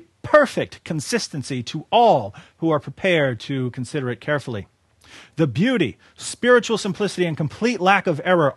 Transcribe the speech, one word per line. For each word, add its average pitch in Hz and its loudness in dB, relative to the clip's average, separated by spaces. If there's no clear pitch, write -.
perfect - 2
consistency 147 -6
to 147 -10
all 180 4
who 165 0
are 147 2
prepared 143 0
to 131 -4
consider 135 -6
it 117 -6
carefully. 131 -6
The 156 2
beauty, 170 0
spiritual 233 2
simplicity, 185 -4
and 160 -4
complete 208 -2
lack 185 2
of 156 0
error 170 2